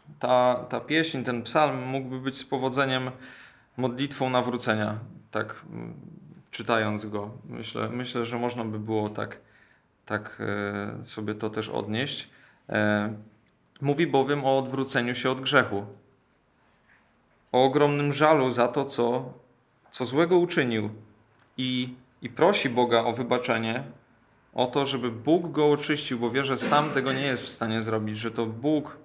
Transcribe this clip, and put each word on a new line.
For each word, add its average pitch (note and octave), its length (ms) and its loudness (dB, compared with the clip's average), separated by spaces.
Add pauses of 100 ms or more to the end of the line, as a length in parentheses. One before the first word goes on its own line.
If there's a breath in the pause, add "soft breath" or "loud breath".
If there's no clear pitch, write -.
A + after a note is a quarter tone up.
(180)
Ta, B2 500 4
ta A#2+ 120 -4
pieśń, D3+ 420 -2
ten A#2+ 200 -2
psalm C3+ 400 2
mógłby C3 380 -4
być C3 180 -4
z - 60 -8
powodzeniem C3 680 0 (680 loud breath)
modlitwą C3 540 -2
nawrócenia, A2+ 680 0 (320)
tak, A2 400 -6
mm, A1+ 240 -12 (560)
czytając G#2+ 560 -2
go. G#2 240 -8 (140)
Myślę, A#2 440 -8
myślę, B2 380 -4
że A#2 120 -6
można A#2+ 260 -4
by A2 140 -6
było G#2+ 300 -2
tak, G#2+ 300 -8 (680 soft breath)
tak, G#2+ 340 -6
e, G#2 680 -4
sobie G#2+ 280 -6
to G#2+ 160 -4
też A2 180 -4
odnieść. A2 640 -4 (380 soft breath)
E, G#2+ 460 0 (680)
mówi C#3+ 260 2
bowiem C3+ 380 2
o C3+ 140 4
odwróceniu B2+ 560 -2
się B2+ 160 0
od C3 100 -2
grzechu, A2 460 2 (1700 soft breath)
o B2+ 120 6
ogromnym C#3+ 480 4
żalu C#3+ 380 6
za A#2+ 180 4
to, C3+ 160 0
co B2+ 480 0 (600)
co - 120 -4
złego E3+ 340 4
uczynił B2 520 2 (680)
i, B2+ 380 -4 (280)
i A#2+ 60 -10
prosi D3+ 400 4
Boga A#2 360 4
o A#2 80 2
wybaczenie, A#2+ 720 0 (680)
o B2+ 120 2
to, C#3 200 0
żeby B2+ 240 -2
Bóg D3+ 400 2
go D3 200 4
oczyścił, D3 480 0
bo A#2 120 0
wie, C3+ 140 0
że C3+ 120 0
sam D3 340 2
tego C3+ 220 0
nie C3+ 100 -2
jest C3+ 200 -2
w - 60 -10
stanie A2+ 340 -2
zrobić, A2 360 -2
że A2+ 120 -4
to A#2 160 -2
Bóg, C3+ 580 -2